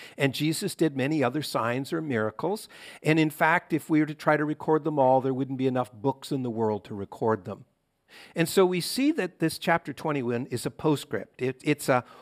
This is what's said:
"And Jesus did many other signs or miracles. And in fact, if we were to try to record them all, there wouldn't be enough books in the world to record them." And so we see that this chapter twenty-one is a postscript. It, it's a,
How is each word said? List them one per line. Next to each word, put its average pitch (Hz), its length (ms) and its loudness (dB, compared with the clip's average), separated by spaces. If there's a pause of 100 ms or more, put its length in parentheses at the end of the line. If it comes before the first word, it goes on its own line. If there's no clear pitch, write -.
(160)
"And 139 160 0
Jesus 160 440 -2
did 160 200 0
many 139 280 0
other 131 180 0
signs 131 500 -4
or 165 100 -4
miracles. 143 680 -2 (320)
And 160 160 4
in 156 140 4
fact, 170 420 2
if 151 160 -4
we 156 100 4
were 151 60 2
to 151 80 -8
try 151 240 2
to 151 80 0
record 151 380 0
them 151 160 -2
all, 131 200 6
there 131 140 -2
wouldn't 131 240 -4
be 131 100 0
enough 127 240 -2
books 131 400 -4
in 135 120 -2
the 123 80 -4
world 107 340 0
to - 80 -12
record 104 520 -2
them." 104 200 -12 (680)
And 165 120 2
so 190 180 4
we 180 140 2
see 269 340 0
that 190 260 -6
this 160 180 0
chapter 170 340 -2
twenty-one 127 560 -4
is 123 200 -6
a 135 40 -6
postscript. - 720 -4
It, 131 220 -4
it's 147 260 -2
a, 127 160 2 (160)